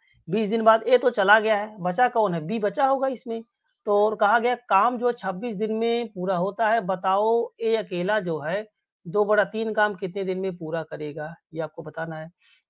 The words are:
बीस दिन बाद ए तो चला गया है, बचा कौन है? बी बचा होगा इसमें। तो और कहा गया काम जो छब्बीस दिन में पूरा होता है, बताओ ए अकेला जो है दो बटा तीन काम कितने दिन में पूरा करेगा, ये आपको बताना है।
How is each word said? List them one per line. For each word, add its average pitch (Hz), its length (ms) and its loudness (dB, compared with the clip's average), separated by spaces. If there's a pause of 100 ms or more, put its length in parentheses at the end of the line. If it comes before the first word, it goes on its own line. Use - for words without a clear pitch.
(280)
बीस 202 220 -2
दिन 226 140 0
बाद 220 200 6
ए 254 140 4
तो 240 140 2
चला 202 280 6
गया 214 180 2
है, 214 220 -6
बचा 180 300 0
कौन 214 240 0
है? 165 80 -2
बी 208 180 -4
बचा 208 260 0
होगा 269 220 0
इसमें। 226 360 -8 (440)
तो 208 100 4
और 214 180 4
कहा 208 240 4
गया 240 160 0 (120)
काम 220 300 4
जो 240 160 0
छब्बीस 196 440 -6
दिन 214 160 -2
में 233 360 -2
पूरा 185 280 -4
होता 202 320 0
है, 226 120 2
बताओ 196 800 0
ए 226 160 0
अकेला 190 460 -2
जो 165 180 -4
है 185 260 -4 (400)
दो 202 200 0
बटा 208 200 4
तीन 220 280 -4
काम 208 220 2
कितने 190 280 -6
दिन 185 160 -4
में 190 180 -4
पूरा 160 260 -6
करेगा, 151 500 -10 (200)
ये 160 80 -6
आपको 156 220 -10
बताना 160 340 -8
है। 160 120 -12 (400)